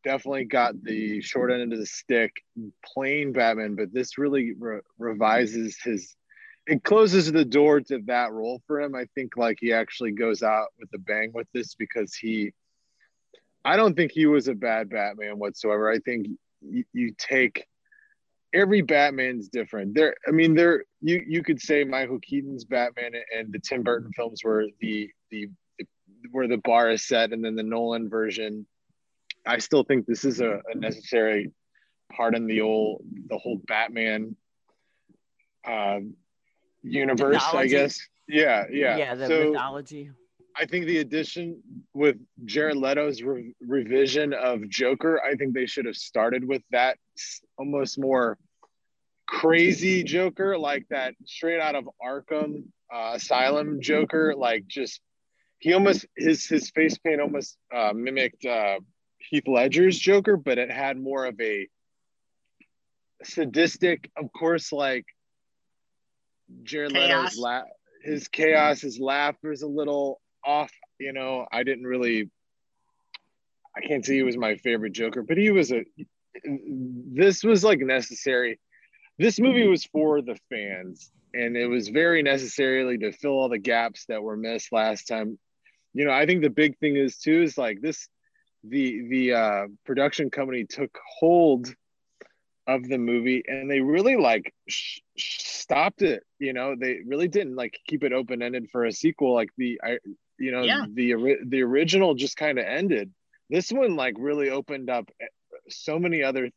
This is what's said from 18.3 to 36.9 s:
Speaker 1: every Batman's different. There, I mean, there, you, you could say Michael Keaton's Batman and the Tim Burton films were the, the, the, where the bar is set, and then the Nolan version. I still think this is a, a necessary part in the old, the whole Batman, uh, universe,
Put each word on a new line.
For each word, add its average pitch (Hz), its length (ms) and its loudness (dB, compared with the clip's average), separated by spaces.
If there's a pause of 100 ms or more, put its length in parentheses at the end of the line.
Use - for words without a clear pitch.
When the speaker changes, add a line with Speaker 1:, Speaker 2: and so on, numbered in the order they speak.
Speaker 1:
every 196 280 4
Batman's 131 680 2
different. 104 440 -6
There, 151 220 4 (120)
I 147 40 0
mean, 160 240 6
there, 170 300 6 (160)
you, 165 260 0
you 160 160 -2
could 143 180 -2
say 147 220 2
Michael 131 360 -4
Keaton's 139 460 -6
Batman 120 460 -2 (240)
and 110 180 -8
the 104 60 -8
Tim 123 240 -6
Burton 117 320 -2
films 117 280 -6
were 107 220 0 (140)
the, 107 300 -6 (200)
the, 104 200 -10 (280)
the, 101 80 -12 (460)
where 127 160 -2
the 117 100 0
bar 117 320 4
is 110 180 -2
set, 113 240 2
and 113 140 -6
then 110 100 -4
the 110 80 -4
Nolan 113 460 -4
version. 107 560 -6 (800)
I 117 140 0
still 135 240 4
think 131 220 0
this 117 200 -2
is 123 160 0
a, 107 200 -2 (120)
a - 40 -10
necessary 110 760 0 (600)
part 117 240 0
in 117 120 -2
the 110 140 0
old, 110 420 0 (260)
the 107 80 -4
whole 110 300 -6
Batman, 110 680 -2 (1300)
uh, 101 340 -2 (840)
universe, 135 520 2